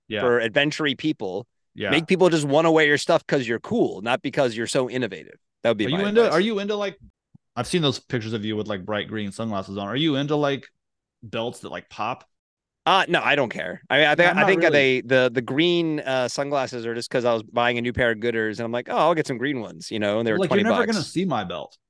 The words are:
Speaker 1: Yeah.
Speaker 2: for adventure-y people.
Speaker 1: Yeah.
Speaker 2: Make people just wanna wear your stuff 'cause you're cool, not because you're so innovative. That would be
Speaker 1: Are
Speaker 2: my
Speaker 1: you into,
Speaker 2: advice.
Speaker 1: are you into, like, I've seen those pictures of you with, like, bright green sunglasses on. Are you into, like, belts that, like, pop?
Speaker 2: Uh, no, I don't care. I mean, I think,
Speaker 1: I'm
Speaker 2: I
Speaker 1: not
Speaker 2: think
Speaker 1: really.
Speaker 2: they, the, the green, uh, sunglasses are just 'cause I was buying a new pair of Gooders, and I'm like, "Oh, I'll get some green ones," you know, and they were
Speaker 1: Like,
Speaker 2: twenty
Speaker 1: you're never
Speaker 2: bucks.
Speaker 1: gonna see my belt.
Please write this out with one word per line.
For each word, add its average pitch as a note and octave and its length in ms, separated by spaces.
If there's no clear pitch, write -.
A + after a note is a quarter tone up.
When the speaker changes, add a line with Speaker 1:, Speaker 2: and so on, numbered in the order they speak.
Speaker 1:
Yeah. G#2+ 140
Speaker 2:
for A#2+ 180
adventure-y C#3 580
people. G#2 500
Speaker 1:
Yeah. G#2 180
Speaker 2:
Make D#3+ 160
people F3+ 220
just D#3+ 160
wanna D#3 260
wear D#3 140
your D3 120
stuff - 300
'cause C#3 180
you're A2+ 140
cool, C#3+ 420
not A#2 200
because B2+ 340
you're A2+ 120
so B2+ 220
innovative. G2+ 460
That A#2 80
would G#2+ 60
be G#2 100
Speaker 1:
Are - 20
Speaker 2:
my D#3+ 100
Speaker 1:
you G3+ 60
into, G#3 160
Speaker 2:
advice. G#3+ 100
Speaker 1:
are D#3 80
you G#3 200
into, G#3 180
like, G3+ 200
I've B2 100
seen F3+ 140
those C#3 180
pictures A2 340
of G#2+ 100
you G#2+ 140
with, G#2 100
like, G2+ 180
bright G#2 220
green G#2 240
sunglasses G2+ 460
on. G2+ 100
Are A2 80
you D3 220
into, C#3+ 180
like, C#3+ 320
belts A#2 380
that, F2+ 80
like, F2+ 180
pop? A2+ 420
Speaker 2:
Uh, F3+ 220
no, D#3+ 140
I B2+ 140
don't C#3 120
care. F2+ 420
I C3 80
mean, D3+ 100
I D3+ 80
think, F3 140
Speaker 1:
I'm F3 80
Speaker 2:
I D3+ 40
Speaker 1:
not D#3 60
Speaker 2:
think F#3 160
Speaker 1:
really. D#3 100
Speaker 2:
they, C3 260
the, B2+ 340
the B2+ 80
green, D#3+ 600
uh, C3 260
sunglasses C3+ 580
are A#2 80
just A#2 160
'cause B2+ 140
I A#2+ 100
was A2+ 100
buying A#2+ 340
a A#2+ 40
new A#2+ 120
pair A#2+ 180
of A2 80
Gooders, A2 400
and A#2 60
I'm A2+ 80
like, B2 160
"Oh, B3 80
I'll E3+ 180
get D3+ 100
some C3 120
green C3 240
ones," F2 280
you A2 100
know, G#2 200
and A#2 80
they A2 60
were G#2+ 40
Speaker 1:
Like, F#3 120
Speaker 2:
twenty - 140
Speaker 1:
you're - 60
never A2 160
Speaker 2:
bucks. A3+ 120
Speaker 1:
gonna D#3 80
see E3+ 180
my B2 220
belt. E2 320